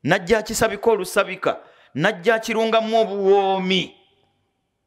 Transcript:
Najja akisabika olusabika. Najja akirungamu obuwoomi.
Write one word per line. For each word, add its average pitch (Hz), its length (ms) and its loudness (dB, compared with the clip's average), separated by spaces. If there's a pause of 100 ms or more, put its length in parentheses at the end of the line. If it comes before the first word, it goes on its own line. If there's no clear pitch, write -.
Najja 180 360 0
akisabika 214 520 -2
olusabika. 185 680 -2 (340)
Najja 180 400 0
akirungamu 220 640 0
obuwoomi. 190 960 0 (920)